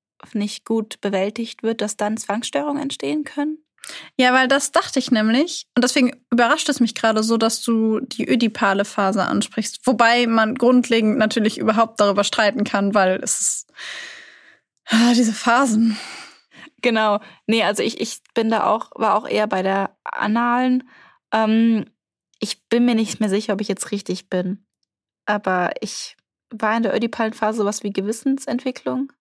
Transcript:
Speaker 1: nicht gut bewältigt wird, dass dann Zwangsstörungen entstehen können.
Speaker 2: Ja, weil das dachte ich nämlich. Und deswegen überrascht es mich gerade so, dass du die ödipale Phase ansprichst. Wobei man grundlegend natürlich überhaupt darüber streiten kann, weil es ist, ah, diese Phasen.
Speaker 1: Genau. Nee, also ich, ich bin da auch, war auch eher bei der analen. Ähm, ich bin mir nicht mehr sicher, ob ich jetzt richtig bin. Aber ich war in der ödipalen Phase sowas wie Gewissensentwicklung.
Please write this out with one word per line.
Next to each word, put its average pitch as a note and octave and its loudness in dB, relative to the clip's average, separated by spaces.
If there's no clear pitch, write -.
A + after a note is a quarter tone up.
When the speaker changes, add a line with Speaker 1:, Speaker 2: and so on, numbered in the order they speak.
Speaker 1:
nicht G#3 -4
gut A3 -4
bewältigt G#3 -4
wird, A3+ -2
dass G#3 -4
dann G#3+ -2
Zwangsstörungen C#4 -4
entstehen C#4 -4
können. D4+ -4
Speaker 2:
Ja, B3+ 4
weil C4 4
das C4+ -2
dachte - 0
ich - -2
nämlich. A#3 2
Und A#3+ 2
deswegen B3+ 0
überrascht B3 2
es C#4 -2
mich A#3+ 2
gerade A3 0
so, A3+ 2
dass A3+ 0
du A3 0
die - -6
ödipale G#3+ 0
Phase G3 -2
ansprichst. - -4
Wobei A#3 4
man A3 2
grundlegend A#3 4
natürlich G#3+ 0
überhaupt A3 0
darüber G3+ 4
streiten G#3 0
kann, G3+ 0
weil F#3 4
es - -4
ist, - -4
ah, A#3 6
diese A3+ 4
Phasen. A3+ 2
Speaker 1:
Genau. A3 2
Nee, A3 2
also G3+ 0
ich, - -4
ich - -8
bin A3+ 0
da A3 0
auch, A3 -2
war G#3+ 0
auch G#3+ -2
eher G#3 0
bei F#3+ -2
der G3 -2
analen. A#3+ 0
Ähm, A3 2
ich - -8
bin A#3+ 4
mir A#3+ 4
nicht A3 -2
mehr G#3+ 0
sicher, G#3 0
ob G3+ -2
ich G#3 -4
jetzt - -6
richtig G3 -8
bin. F#3 -4
Aber F#3 0
ich - -12
war A3 -2
in A3+ 0
der G3+ 0
ödipalen A3+ -2
Phase A3 -2
sowas G#3 -2
wie G3+ -4
Gewissensentwicklung. B3+ -4